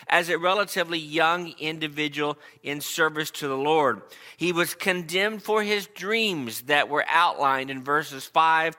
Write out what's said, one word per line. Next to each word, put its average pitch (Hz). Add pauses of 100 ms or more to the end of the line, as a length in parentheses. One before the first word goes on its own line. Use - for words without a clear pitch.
as 170
a 165
relatively 180
young 160
individual 151 (240)
in 143
service 156
to -
the 135
Lord. 143 (380)
He 175
was 170
condemned 190
for 214
his 208
dreams 175
that 139
were 143
outlined 139
in 131
verses 139
five, 160